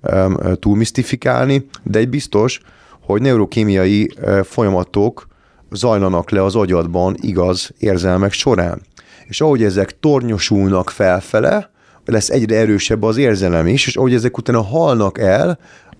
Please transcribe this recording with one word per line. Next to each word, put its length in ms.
öm, 600
túl 160
misztifikálni, 920
de 160
egy 100
biztos, 520
hogy 220
neurokémiai, 880
ö, 240
folyamatok 800
zajlanak 600
le 140
az 100
agyadban 640
igaz 580
érzelmek 540
során. 500
És 140
ahogy 220
ezek 380
tornyosulnak 920
felfele, 800
lesz 260
egyre 260
erősebb 460
az 140
érzelem 500
is, 200
és 100
ahogy 180
ezek 240
utána 240
halnak 560
el, 400